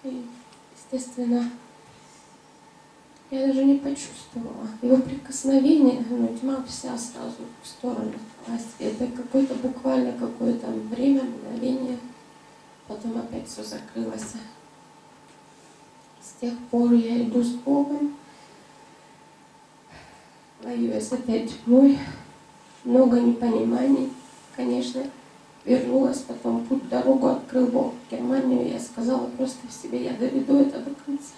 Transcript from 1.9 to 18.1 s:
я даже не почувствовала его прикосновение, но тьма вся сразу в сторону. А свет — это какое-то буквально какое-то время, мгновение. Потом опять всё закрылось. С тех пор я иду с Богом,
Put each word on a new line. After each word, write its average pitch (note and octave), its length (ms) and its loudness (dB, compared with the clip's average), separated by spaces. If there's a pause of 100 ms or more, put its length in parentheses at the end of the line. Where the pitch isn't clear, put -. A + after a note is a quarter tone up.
я C4+ 180 0
даже C4+ 160 2
не C#4 140 6
почувствовала - 920 -8 (140)
его B3 160 6
прикосновение, C4+ 1120 4
но A#3 180 0 (100)
тьма C4 300 -4
вся B3 300 -10
сразу - 400 -12 (260)
в - 40 -18
сторону. A3 440 -6 (360)
А A#3 100 -6
свет — - 420 -8
это B3 160 -2
какое-то C4+ 400 0
буквально B3+ 560 -2
какое-то A#3 560 -4
время, A#3 560 0
мгновение. A#3+ 760 -6 (920)
Потом A3+ 280 -8
опять - 300 -8
всё - 160 -14
закрылось. G#2+ 680 -8 (1900)
С - 200 -16
тех A#3+ 120 -2 (160)
пор A#3+ 220 4
я A#3 320 4
иду A#3+ 180 2
с A#3+ 100 0
Богом, C#4+ 680 0 (2500)